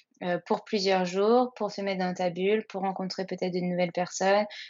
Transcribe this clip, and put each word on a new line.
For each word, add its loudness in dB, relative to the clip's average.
euh, 0
pour 0
plusieurs 2
jours, 4
pour -2
se -10
mettre -2
dans 0
ta 0
bulle, 0
pour -6
rencontrer -4
peut-être -4
de 0
nouvelles 0
personnes, 2